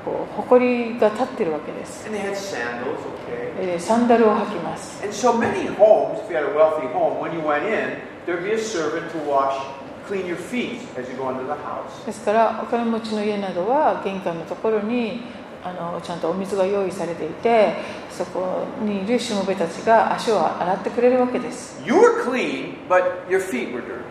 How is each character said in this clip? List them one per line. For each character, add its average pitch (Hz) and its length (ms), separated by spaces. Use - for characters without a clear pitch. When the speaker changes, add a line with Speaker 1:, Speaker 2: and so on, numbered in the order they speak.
Speaker 1:
こ - 260
う、 208 120
埃 240 580
が 214 100
立 214 140
っ 262 40
て - 180
る 160 80
わ 151 60
け 170 120
で - 140
す。 - 200
Speaker 2:
And 214 120
they 196 40
had 196 100
sandals, 120 680
okay. - 760
Speaker 1:
え 170 40
ー、 - 20
サ 220 180
ン 240 100
ダ 233 100
ル 233 100
を 214 80
履 202 160
き - 60
ま 156 180
す。 - 280
Speaker 2:
And 208 120
so 240 160
many - 460
homes, 202 480
if - 40
you 170 60
had 151 80
a 139 100
wealthy 151 380
home, 160 280
when 160 140
you 165 60
went 151 240
in, 165 380
there'd 175 160
be 202 80
a 226 60
servant 165 540
to 165 140
wash, 135 300
clean 190 160
your 175 100
feet 190 460
as 123 100
you 127 80
go 131 120
into 127 160
the 143 80
house. - 520
Speaker 1:
で 226 60
す - 140
か 208 80
ら、 220 280
お 220 40
金 233 180
持 226 160
ち 220 160
の 214 80
家 208 140
な 196 140
ど 175 180
は、 262 340
玄 196 160
関 170 180
の 160 80
と 175 100
こ - 140
ろ 220 120
に、 220 400
あ 180 80
の、 175 300
ち 180 100
ゃ 170 40
ん 165 40
と 160 100
お 170 60
水 196 200
が 190 100
用 196 200
意 180 60
さ 170 140
れ 170 100
て 165 100
い 156 40
て、 214 440
そ - 140
こ 185 400
に 202 200
い 190 40
る 247 100
し 226 160
も 196 120
べ 190 100
た 220 100
ち - 120
が 226 360
足 202 180
を 175 300
洗 175 140
っ - 40
て 247 120
く 247 100
れ 247 80
る 247 120
わ 247 60
け 254 120
で - 120
す。 - 320
Speaker 2:
You 202 120
were 453 280
clean, 180 520
but 180 400
your 190 120
feet 185 340
were 117 80
dirty. 98 300